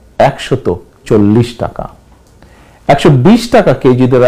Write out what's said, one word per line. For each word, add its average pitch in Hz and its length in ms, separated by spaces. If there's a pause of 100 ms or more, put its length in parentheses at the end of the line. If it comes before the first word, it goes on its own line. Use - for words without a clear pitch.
(300)
একশত - 380 (400)
চল্লিশ 110 420 (120)
টাকা। - 240 (1080)
একশো - 160 (160)
বিশ 226 160 (140)
টাকা 185 160 (120)
কেজি 127 300
দরে 123 140